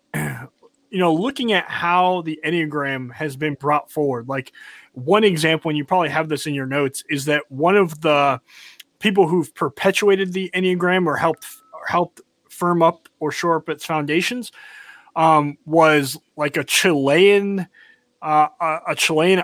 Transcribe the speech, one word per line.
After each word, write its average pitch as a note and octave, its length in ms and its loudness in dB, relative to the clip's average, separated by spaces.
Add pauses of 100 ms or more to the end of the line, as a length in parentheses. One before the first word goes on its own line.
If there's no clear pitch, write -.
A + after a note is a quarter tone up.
<clears throat> - 100 -18
you C#3+ 840 -10
know, F3 140 4
looking A#3 400 -2
at F3+ 160 0
how F3+ 540 0
the D#3 220 -8
Enneagram D3 680 -4
has C#3+ 240 -8
been D3 180 -4
brought D3 360 -2
forward, C3 380 -4
like, C3+ 240 -8 (400)
one F3 320 0
example, D#3+ 440 2
and D3+ 80 -2
you D3 80 -4
probably F3 240 0
have D#3 220 -2
this D3 160 -6
in D3+ 80 -6
your C3+ 120 -6
notes, C3+ 440 -4
is C#3 160 -4
that D3 240 0
one D#3+ 260 2
of D#3+ 240 0
the C#3+ 400 2 (580)
people G3 300 2
who've E3 260 -2
perpetuated F#3+ 800 0
the F#3 220 -6
Enneagram F3+ 520 0
or D3 100 -2
helped, - 300 -2 (280)
or - 120 -14
helped - 360 -4 (260)
firm F3 340 0
up E3 260 0 (120)
or D3+ 100 -4
shore E3+ 260 -2
up D#3 120 -8
its D3 160 -8
foundations, E3+ 680 -4 (640)
um, D#3 400 2 (100)
was, D3+ 520 2 (180)
like, D3 200 -4
a C#3+ 80 -4
Chilean, F#3 1000 2 (560)
uh, D3+ 260 2 (120)
a, D#3+ 180 -2 (100)
a D#3 60 0
Chilean E3+ 500 2